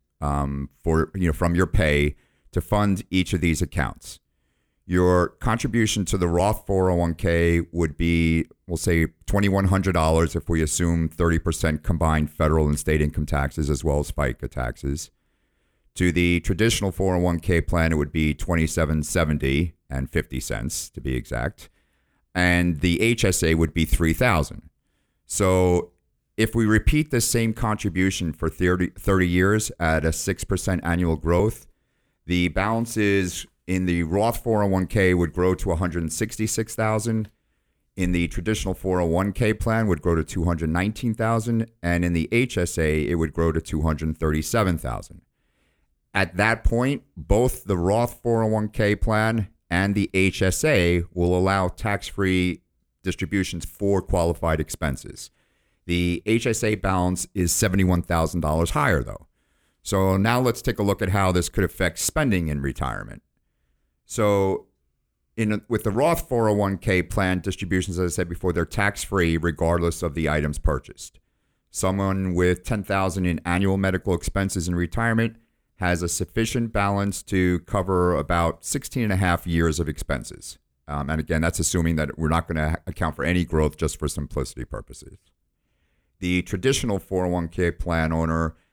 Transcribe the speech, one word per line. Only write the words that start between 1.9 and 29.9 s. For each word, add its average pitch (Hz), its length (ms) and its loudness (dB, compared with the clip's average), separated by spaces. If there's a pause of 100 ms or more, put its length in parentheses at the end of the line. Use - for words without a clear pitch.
to 90 100 0
fund 101 520 0
each 92 200 2
of 90 80 0
these 82 220 2
accounts. - 560 -6 (680)
Your 90 420 4 (120)
contribution 113 640 0
to 98 140 -2
the 87 100 2
Roth 92 380 0
four 92 240 2
oh 87 60 2
one 85 180 0
K 85 480 2 (100)
would 82 240 -2
be, 82 480 2 (220)
we'll 87 100 -4
say, 82 300 2 (180)
twenty-one 98 400 2
hundred 95 280 2
dollars 82 440 2
if 80 100 -4
we 82 140 0
assume 82 480 0
thirty 85 300 2
percent 80 440 -2
combined 78 480 0
federal 78 380 2
and 73 100 0
state 78 220 0
income 73 240 0
taxes 71 460 -2
as 71 120 -2
well 76 180 0
as 71 100 -6
fica 67 360 -4
taxes. 67 640 -6 (840)
To 90 180 2
the 87 280 4
traditional 101 520 0
four 95 220 0
oh 90 40 2
one 87 220 0
K 82 220 2
plan, 82 300 2
it - 20 2
would 73 180 0
be 78 220 2
twenty-seven 78 680 0
seventy 76 680 0 (160)
and 67 220 -6
fifty - 280 -4
cents, - 520 -8
to - 100 -14
be 64 160 -4
exact. - 540 -8 (640)
And 87 460 2
the 87 200 2
H 113 240 2
S 95 180 2
A 82 120 4
would 82 180 2
be 80 140 2
three 82 260 2
thousand. 92 560 -2 (560)
So 92 680 2 (440)
if 110 180 0
we 113 120 2
repeat 127 440 2
the 117 120 0
same 113 320 0
contribution 92 800 -2
for 80 160 -4
thirty, 90 380 0 (100)
thirty 92 300 2
years 95 520 2
at 80 240 2